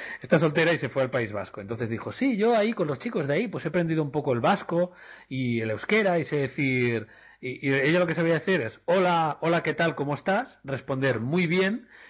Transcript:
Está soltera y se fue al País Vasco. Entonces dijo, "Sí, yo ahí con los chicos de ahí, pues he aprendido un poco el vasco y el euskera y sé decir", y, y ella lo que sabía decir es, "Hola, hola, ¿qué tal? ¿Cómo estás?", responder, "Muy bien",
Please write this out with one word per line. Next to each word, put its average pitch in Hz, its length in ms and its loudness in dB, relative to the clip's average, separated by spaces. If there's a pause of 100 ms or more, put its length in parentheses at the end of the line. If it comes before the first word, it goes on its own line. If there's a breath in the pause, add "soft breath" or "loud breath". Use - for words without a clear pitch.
(220 loud breath)
Está 156 180 2
soltera 160 320 2
y 160 60 2
se 127 120 -4
fue 139 120 0
al 131 80 0
País 117 240 -2
Vasco. 98 260 -8
Entonces 110 300 -6
dijo, 110 240 -6
"Sí, 247 240 0
yo 220 180 2
ahí 214 160 2
con 180 160 -2
los 139 120 -4
chicos 220 280 -4
de 143 60 0
ahí, 214 160 0
pues 151 160 -6
he 160 40 -4
aprendido 160 340 0
un 143 80 -4
poco 147 200 0
el 120 80 2
vasco 175 540 0 (340 loud breath)
y 123 320 -2
el 110 120 -2
euskera 185 480 0
y 151 40 0
sé 147 140 -2
decir", 127 720 0 (340 loud breath)
y, 127 260 -8
y 135 60 2
ella 143 260 4
lo 180 80 2
que 160 80 -2
sabía 165 200 2
decir 175 260 0
es, 110 240 -6
"Hola, 170 560 2
hola, 165 220 2
¿qué 156 100 -2
tal? 160 220 0
¿Cómo 143 180 -2
estás?", 196 500 -2
responder, 131 560 -2
"Muy 160 280 0
bien", 190 400 0 (220 loud breath)